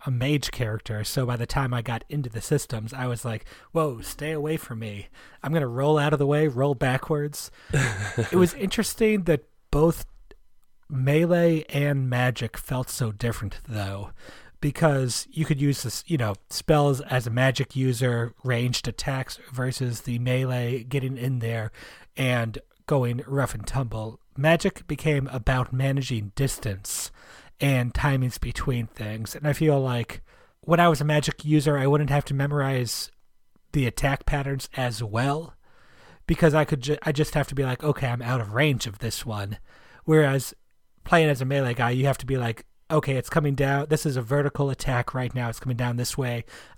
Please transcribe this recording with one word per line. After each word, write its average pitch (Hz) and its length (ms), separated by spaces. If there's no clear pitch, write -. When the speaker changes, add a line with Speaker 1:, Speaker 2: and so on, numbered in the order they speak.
Speaker 1:
a 139 60
mage 131 400
character. 110 540
So 131 220
by 120 100
the 117 100
time 135 260
I 120 100
got 113 260
into 143 200
the 107 120
systems, 113 520
I 127 140
was 120 180
like, 113 220
"Whoa, 147 280
stay - 320
away 156 240
from 117 240
me. 104 280
I'm 143 100
gonna 151 140
roll 139 320
out 147 140
of 147 60
the 139 80
way, 147 220
roll 135 260
backwards." 147 760
Speaker 2:
<laughs> - 0
Speaker 1:
It 175 60
was 180 180
interesting 214 680
that 160 200
both 156 360
melee 160 840
and 143 400
magic 123 460
felt - 340
so 113 200
different, 104 560
though, 101 440
because 139 680
you 156 140
could 139 160
use 143 220
this, - 240
you 165 100
know, 107 180
spells 143 500
as 123 260
a 113 40
magic 127 440
user, 123 600
ranged 123 420
attacks 131 520
versus 127 500
the 120 160
melee 127 680
getting 131 320
in 127 220
there 113 340
and 120 420
going 123 400
rough 139 280
and 104 120
tumble. 113 540
Magic 160 500
became 143 420
about 127 440
managing 127 600
distance - 760
and 127 340
timings 135 460
between 120 460
things. 110 480
And 147 120
I 147 60
feel 143 280
like 123 420
when 170 200
I 175 80
was 147 120
a 147 40
magic 151 400
user, 147 320
I 135 100
wouldn't 143 240
have 139 160
to 139 80
memorize 135 760
the 135 140
attack 139 400
patterns 139 500
as 120 260
well 135 520
because 160 280
I 151 100
could 139 160
ju-, 143 220
I 156 100
just 147 220
have 143 140
to 135 60
be 135 100
like, 127 200
"Okay, 139 220
I'm 120 160
out 123 180
of 104 140
range 139 320
of 101 120
this - 280
one." 104 320
Whereas 143 500
playing 160 240
as 135 120
a 131 40
melee 131 300
guy, 120 160
you 131 160
have 135 120
to 123 80
be 131 120
like, 117 280
"Okay, 147 260
it's - 140
coming 147 240
down. 139 340
This 151 180
is 131 100
a 127 60
vertical 139 480
attack 123 440
right 123 200
now. 123 140
It's 113 120
coming 123 160
down 120 200
this 123 200
way. 120 280